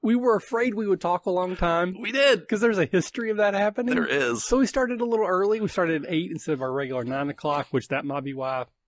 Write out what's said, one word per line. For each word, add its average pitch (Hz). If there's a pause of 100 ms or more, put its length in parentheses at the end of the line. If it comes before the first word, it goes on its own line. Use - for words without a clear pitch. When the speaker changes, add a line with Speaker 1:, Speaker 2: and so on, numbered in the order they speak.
Speaker 1:
we 233
were 240
afraid 233
we 208
would 190
talk 175
a 202
long 180
time. 175
Speaker 2:
We 247
did. 269
Speaker 1:
'Cause 208
there's 220
a 160
history 220
of 214
that 208
happening. 214
Speaker 2:
There 247
is. 123
Speaker 1:
So 247
we 269
started 247
a 240
little 226
early. 196
We 208
started 165
at -
eight 170
instead 160
of 127
our 131
regular 131
nine 135
o'clock, 143
which -
that 135
might 139
be 139
why, 131 (240)